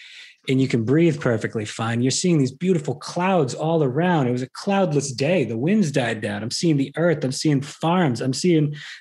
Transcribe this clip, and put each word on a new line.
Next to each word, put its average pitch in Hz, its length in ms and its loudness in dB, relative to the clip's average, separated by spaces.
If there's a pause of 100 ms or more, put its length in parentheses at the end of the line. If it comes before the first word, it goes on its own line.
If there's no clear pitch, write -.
(480)
and 131 120 2
you 131 80 2
can 117 160 0
breathe 147 360 2
perfectly 113 440 -2
fine. 117 380 -4
You're 131 100 2
seeing 170 260 2
these 131 140 2
beautiful 170 420 -2
clouds 175 580 0
all 160 300 0
around. 147 460 2
It - 20 0
was 123 120 -2
a 135 80 -8
cloudless 160 600 0
day. 143 340 0
The 113 140 -4
winds 170 320 2
died 117 300 -2
down. 104 240 -6
I'm 123 80 -8
seeing 165 240 2
the 139 200 -2
earth. 160 280 0
I'm 131 80 -2
seeing 143 300 0
farms. 156 580 0
I'm 135 120 0
seeing 151 440 2 (240)